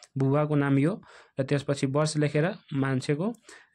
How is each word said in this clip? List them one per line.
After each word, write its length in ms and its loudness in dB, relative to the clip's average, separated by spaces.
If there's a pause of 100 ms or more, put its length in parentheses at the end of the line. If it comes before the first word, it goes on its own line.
(180)
बुबाको 380 2
नाम 240 2
यो, 140 2 (460)
र 40 0
त्यसपछि 440 -2
वर्ष 300 0
लेखेर 280 0 (280)
मान्छेको 600 -2 (420)